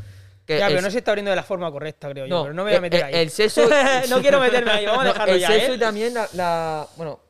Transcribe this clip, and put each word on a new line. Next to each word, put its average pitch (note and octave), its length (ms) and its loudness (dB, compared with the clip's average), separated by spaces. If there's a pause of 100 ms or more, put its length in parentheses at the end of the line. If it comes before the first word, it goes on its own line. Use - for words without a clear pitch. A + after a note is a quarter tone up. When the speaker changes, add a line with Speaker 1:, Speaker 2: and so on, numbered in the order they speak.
(460)
Speaker 1:
que D3+ 140 -2
Speaker 2:
Ya, G3+ 80 2
pero G3 120 2
Speaker 1:
el F3+ 60 -4
Speaker 2:
no G3+ 60 -2
se A#3 80 -4
está A3+ 120 -4
abriendo G3+ 200 -2
de F#3+ 40 0
la E3 80 -4
forma F3 280 -6
correcta, D3 400 -12
creo C#3 160 -12
yo, E3 80 -4
Speaker 1:
No, E3 80 0
Speaker 2:
pero C#3+ 100 -8
no F3 100 -6
me G#3 60 -4
voy G#3 40 4
a - 20 4
Speaker 1:
el, F#3 60 4
Speaker 2:
meter F3 180 0
Speaker 1:
el, D#3 80 -2
Speaker 2:
ahí. C#3 80 -6
Speaker 1:
el E3 160 0
sexo G#3+ 320 2
Speaker 2:
<laughs> C4 460 4
No B3+ 120 2
quiero C#4 180 4
meterme B3 320 2
ahí, G#3 140 0
vamos A3+ 160 0
a - 60 2
Speaker 1:
No, A#3+ 60 2
Speaker 2:
dejarlo G#3 200 0
Speaker 1:
el F3+ 80 4
Speaker 2:
ya, F3+ 60 0
Speaker 1:
sexo A3 240 4
Speaker 2:
¿eh? B3+ 40 -2
Speaker 1:
y A3+ 40 -8
también A3+ 340 -2
la, A3 200 -4
la, E3 640 -4
bueno, D3+ 240 -12 (100)